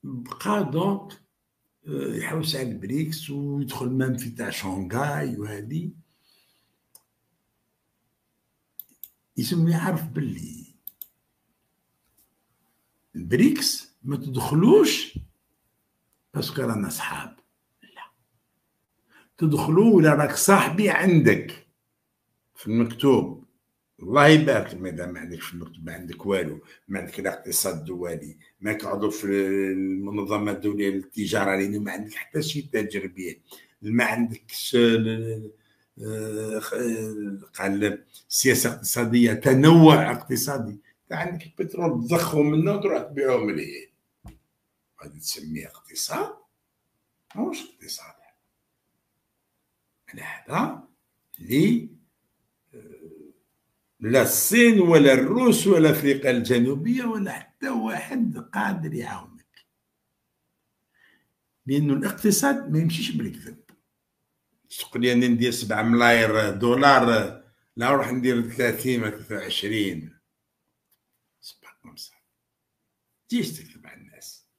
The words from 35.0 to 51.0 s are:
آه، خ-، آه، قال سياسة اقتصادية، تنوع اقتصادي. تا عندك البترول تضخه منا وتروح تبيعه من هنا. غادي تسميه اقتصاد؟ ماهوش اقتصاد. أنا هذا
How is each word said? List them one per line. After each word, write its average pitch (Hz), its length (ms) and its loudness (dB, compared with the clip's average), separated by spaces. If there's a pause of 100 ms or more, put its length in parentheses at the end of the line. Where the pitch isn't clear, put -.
آه، 110 580 -8
خ-، - 140 -10
آه، 110 680 -6 (160)
قال 101 480 -2 (240)
سياسة 135 460 2
اقتصادية، 117 600 2
تنوع 151 800 8
اقتصادي. 120 680 -6 (300)
تا 180 60 -8
عندك 175 300 -8
البترول 156 640 -6
تضخه 165 340 0
منا 160 320 2
وتروح - 280 -2
تبيعه 135 360 -2
من 104 220 -2
هنا. - 800 -18 (640)
غادي 73 160 -20
تسميه 76 480 -10
اقتصاد؟ - 680 -8 (1000)
ماهوش 262 260 -6
اقتصاد. - 520 -18 (2000)
أنا - 100 -18
هذا - 600 -8 (560)